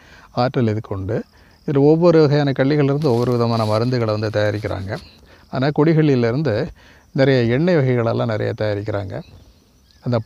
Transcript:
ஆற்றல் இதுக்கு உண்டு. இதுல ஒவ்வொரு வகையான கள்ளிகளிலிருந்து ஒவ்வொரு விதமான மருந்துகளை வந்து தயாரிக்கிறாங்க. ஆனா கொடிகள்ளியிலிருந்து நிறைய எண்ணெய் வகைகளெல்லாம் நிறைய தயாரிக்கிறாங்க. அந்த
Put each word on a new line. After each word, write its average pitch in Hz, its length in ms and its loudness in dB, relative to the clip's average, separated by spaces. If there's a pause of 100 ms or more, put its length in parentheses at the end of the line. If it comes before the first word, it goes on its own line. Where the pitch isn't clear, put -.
(320)
ஆற்றல் 123 360 0
இதுக்கு 107 280 -4
உண்டு. 98 220 -6 (500)
இதுல 143 100 -2
ஒவ்வொரு 160 440 4
வகையான 143 300 2
கள்ளிகளிலிருந்து 139 540 0
ஒவ்வொரு 123 260 2
விதமான 117 340 0
மருந்துகளை 110 540 0
வந்து 110 100 -4
தயாரிக்கிறாங்க. 104 600 -4 (600)
ஆனா 135 160 -2
கொடிகள்ளியிலிருந்து 147 840 2 (580)
நிறைய 135 300 2 (120)
எண்ணெய் 170 220 0
வகைகளெல்லாம் 123 500 0
நிறைய 110 320 -4
தயாரிக்கிறாங்க. 104 560 -6 (880)
அந்த 120 220 -2